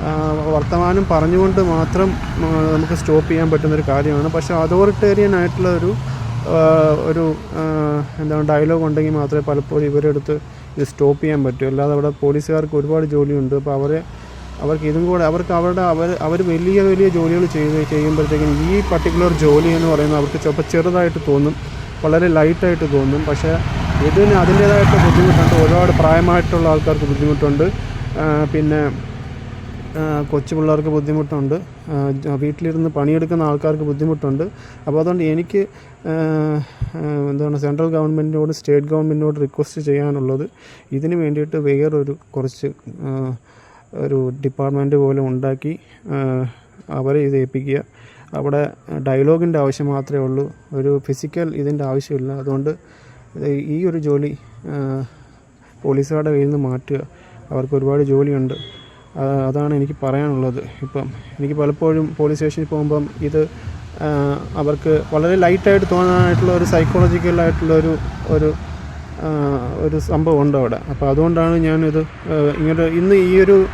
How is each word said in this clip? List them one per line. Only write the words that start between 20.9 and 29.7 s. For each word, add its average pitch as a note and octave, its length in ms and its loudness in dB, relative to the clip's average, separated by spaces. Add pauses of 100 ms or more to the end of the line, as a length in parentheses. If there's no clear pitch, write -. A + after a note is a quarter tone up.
തോന്നും, C#3+ 280 2 (480)
വളരെ D#3+ 240 4
ലൈറ്റായിട്ട് D#3+ 640 2
തോന്നും. C#3 320 2
പക്ഷേ D#3 340 0 (480)
ഇതിന് G3+ 280 6
അതിൻ്റേതായിട്ടുള്ള G3 680 6
ബുദ്ധിമുട്ടുണ്ട്. F3 500 6 (100)
ഒരുപാട് F3 340 4
പ്രായമായിട്ടുള്ള E3+ 720 4
ആൾക്കാർക്ക് D#3 360 2
ബുദ്ധിമുട്ടുണ്ട്. C#3+ 680 2 (520)
ആ, D3+ 320 2
പിന്നെ, D3+ 260 0 (1200)